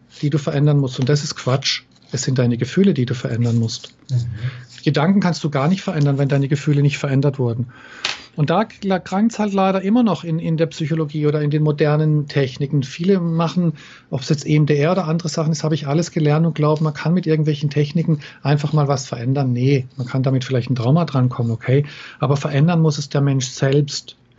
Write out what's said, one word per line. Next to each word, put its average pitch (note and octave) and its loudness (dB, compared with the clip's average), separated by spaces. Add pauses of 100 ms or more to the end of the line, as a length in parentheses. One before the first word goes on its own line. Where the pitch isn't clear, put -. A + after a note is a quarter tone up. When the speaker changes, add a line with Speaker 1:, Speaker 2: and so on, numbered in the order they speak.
(220)
Speaker 1:
die D3 0
du D3+ 2
verändern D3 2
musst. C3+ -2
Und B2+ 0
das D3 2
ist - -8
Quatsch. - -2 (300)
Es C3+ -4
sind C3 -2
deine A#2+ 2
Gefühle, F3 2
die B2+ 0
du C3+ -4
verändern A#2+ 0
musst. - -4 (160)
Speaker 2:
Mhm. A#2+ -2 (580)
Speaker 1:
Gedanken D#3 2
kannst F3+ 0
du D#3 -2
gar C#3 0
nicht F#3+ 0
verändern, C#3+ 0
wenn C#3 2
deine C#3 0
Gefühle C#3+ 0
nicht C#3+ 2
verändert C3+ 0
wurden. A#2+ -2 (680)
Und D3+ 0
da F#3 2
kla-, F#3+ -4
krankt's G3+ 0
halt G#3 -2
leider F#3+ 0
immer A3 2
noch G3+ 0
in, E3 -2
in E3 -2
der D#3+ 2
Psychologie D#3 -2
oder D3+ 0
in D3 0
den D3+ 0
modernen D3+ 2
Techniken. C#3 -2
Viele F3+ 0
machen, E3+ 0 (380)
ob's - -6
jetzt D3 0
E D#3 2
M D3+ 4
D D3 2
R D3 2
oder F#3 0
andere E3 -2
Sachen D#3+ -2
ist, D#3+ -4
habe D#3 0
ich D3 -4
alles D#3+ 0
gelernt D3+ 2
und D#3+ -2
glauben, D3+ 2
man D3+ 0
kann D#3+ 0
mit F3+ 0
irgendwelchen D3+ 0
Techniken D3+ 0 (220)
einfach D3 0
mal D3 2
was C3+ 0
verändern. C3 -2
Nee, B2+ 2 (100)
man B2+ -6
kann C3 -2
damit C3 0
vielleicht B2+ -2
ein C3 0
Trauma C3+ 2
drankommen, B2 0
okay. B2+ 0 (360)
Aber C#3+ 2
verändern D3+ 2
muss D#3 2
es D3 -6
der D3 0
Mensch C3+ 0
selbst. - -2 (220)